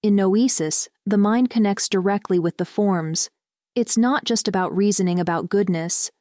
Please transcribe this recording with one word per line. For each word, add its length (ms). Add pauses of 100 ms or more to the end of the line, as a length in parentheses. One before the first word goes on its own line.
In 120
noesis, 720 (180)
the 100
mind 320
connects 400
directly 500
with 200
the 80
forms. 640 (440)
It's 220
not 280
just 240
about 280
reasoning 420
about 300
goodness 640 (100)